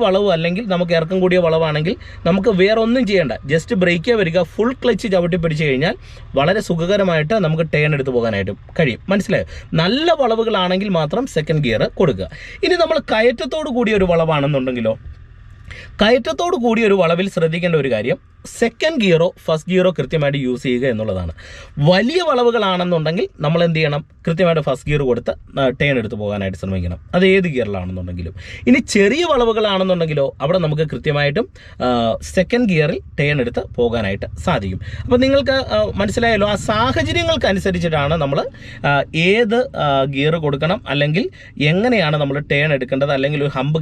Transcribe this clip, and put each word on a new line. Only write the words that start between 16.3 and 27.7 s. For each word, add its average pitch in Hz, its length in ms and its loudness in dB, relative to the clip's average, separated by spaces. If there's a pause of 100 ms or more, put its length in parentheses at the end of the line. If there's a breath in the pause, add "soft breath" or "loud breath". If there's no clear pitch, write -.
കൂടിയ 226 240 2
ഒരു 196 120 4
വളവിൽ 170 340 0
ശ്രദ്ധിക്കേണ്ട 170 480 0
ഒരു 131 120 -4
കാര്യം 110 220 -4 (420)
സെക്കൻഡ് 311 420 0
ഗിയറോ 160 240 4 (180)
ഫസ്റ്റ് 160 260 -2
ഗിയറോ 180 260 2
കൃത്യമായിട്ട് 143 480 -2
യൂസ് 123 220 -4
ചെയ്യുക 123 260 0
എന്നുള്ളതാണ്. 98 400 -4 (580 loud breath)
വലിയ 240 380 2
വളവുകളാണെന്നുണ്ടെങ്കിൽ 185 1000 0 (180)
നമ്മൾ 165 220 2
എന്ത് 160 120 0
ചെയ്യണം? 147 240 0 (240)
കൃത്യമായിട്ട് 165 420 2
ഫസ്റ്റ് 131 200 -4
ഗിയർ 147 200 2
കൊടുത്ത്, 120 240 -2 (280)
ആ, 135 40 2 (160)
ടേൺ 143 200 2
എടുത്ത് 107 220 -6
പോകാനായിട്ട് 101 380 -4
ശ്രമിക്കണം, 90 380 -4 (180)
അത് 185 80 6 (100)
ഏത് 190 200 2
ഗിയറിലാണെന്നുണ്ടെങ്കിലും. 90 800 -6 (340 loud breath)